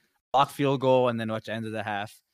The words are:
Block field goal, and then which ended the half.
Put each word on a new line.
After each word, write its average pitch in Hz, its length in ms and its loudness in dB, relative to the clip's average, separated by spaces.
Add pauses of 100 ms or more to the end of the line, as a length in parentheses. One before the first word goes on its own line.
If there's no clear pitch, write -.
(340)
Block 135 180 4
field 139 300 -2
goal, 127 280 4
and 113 100 -2
then 110 120 -4
which 110 180 -6
ended 110 240 -8
the 107 100 -6
half. 104 380 -8 (120)